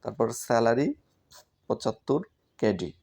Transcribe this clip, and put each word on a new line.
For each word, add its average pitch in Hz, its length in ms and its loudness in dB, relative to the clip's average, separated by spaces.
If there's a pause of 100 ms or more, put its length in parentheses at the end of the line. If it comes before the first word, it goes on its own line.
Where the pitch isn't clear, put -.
তারপর 113 280 -2
স্যালারি 117 560 2 (760)
পঁচাত্তর - 560 -2 (380)
কেডি। 110 320 0 (120)